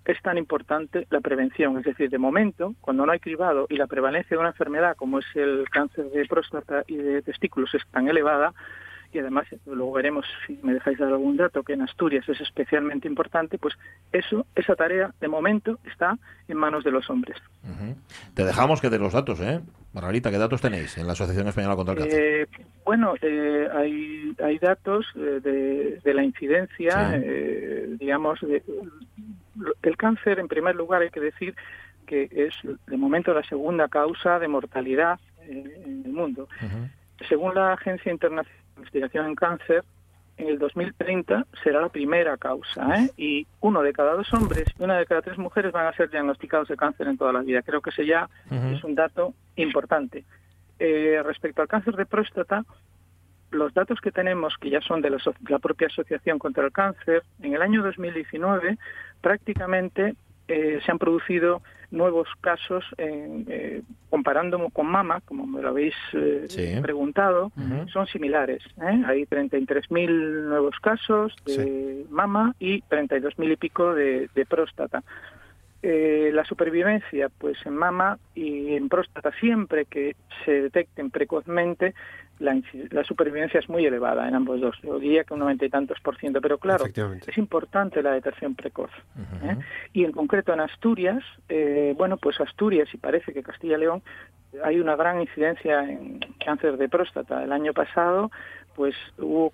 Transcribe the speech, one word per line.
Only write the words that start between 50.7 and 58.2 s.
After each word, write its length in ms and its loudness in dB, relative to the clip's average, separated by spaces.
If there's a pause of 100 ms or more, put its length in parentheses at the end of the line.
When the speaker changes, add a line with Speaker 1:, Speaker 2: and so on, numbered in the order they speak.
Speaker 1:
Eh, 460 4
respecto 380 -4
al 80 0
cáncer 260 0
de 100 -2
próstata, 600 -2 (840)
los 240 0
datos 280 0
que 100 -2
tenemos, 480 -2
que 100 -6
ya 120 2
son 200 -2
de 80 2
la 80 0
aso-, 180 -2 (120)
la 120 0
propia 280 0
Asociación 500 -2
contra 280 0
el 80 -2
Cáncer, 500 2 (180)
en 120 -4
el 80 0
año 200 4
dos 160 -2
mil 160 -6
diecinueve 640 0 (440)